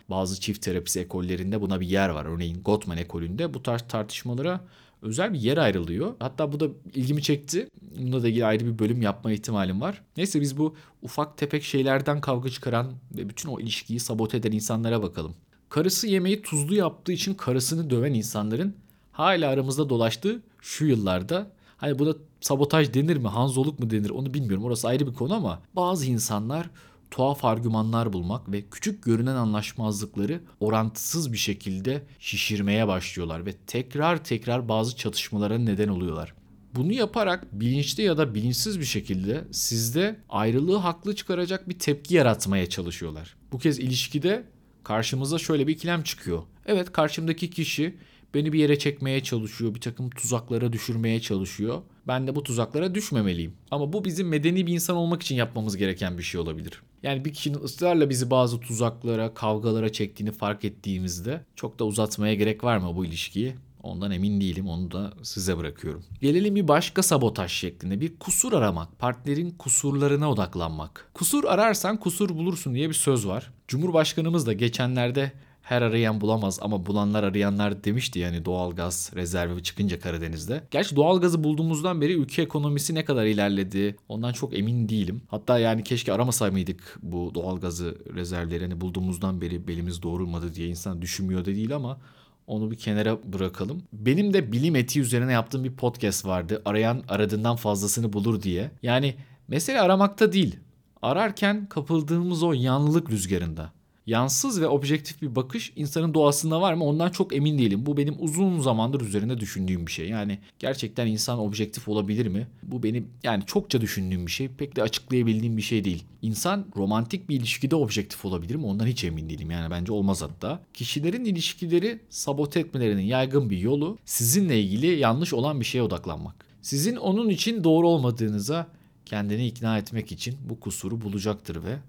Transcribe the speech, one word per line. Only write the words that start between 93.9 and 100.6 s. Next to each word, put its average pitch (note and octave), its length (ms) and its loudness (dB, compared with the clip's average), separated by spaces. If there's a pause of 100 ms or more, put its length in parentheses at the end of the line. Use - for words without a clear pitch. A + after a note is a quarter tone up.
Benim D3 400 2
de D3 180 2
bilim C#3+ 240 2
etiği B2+ 300 2
üzerine B2 260 2
yaptığım B2 320 0
bir C3 120 -4
podcast A#2 500 0
vardı. F#2 400 0
"Arayan A2+ 420 2
aradığından G#2+ 480 2
fazlasını G#2 580 0
bulur." G#2 280 2
diye. G2 300 -2 (120)
Yani B2+ 320 2 (320)
mesele A3 340 0
aramakta G3 520 6
değil. E3+ 220 4 (460)